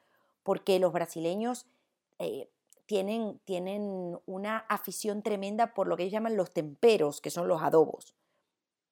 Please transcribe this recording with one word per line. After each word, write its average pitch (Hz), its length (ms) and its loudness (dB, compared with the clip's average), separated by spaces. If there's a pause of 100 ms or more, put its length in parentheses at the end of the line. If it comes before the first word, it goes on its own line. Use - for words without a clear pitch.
(440)
porque 190 340 2
los 180 140 4
brasileños, 175 760 -4 (520)
eh, 131 300 -6 (380)
tienen, 208 580 -2
tienen 185 840 -6
una 202 320 -6 (100)
afición 208 540 -4
tremenda 214 520 -2
por 190 120 0
lo 175 100 0
que 170 80 -2
ellos 185 80 -4
llaman 220 240 -2
los 180 160 0
temperos, 156 680 2
que - 100 -8
son 175 180 -4
los 165 140 0
adobos, 156 540 4 (760)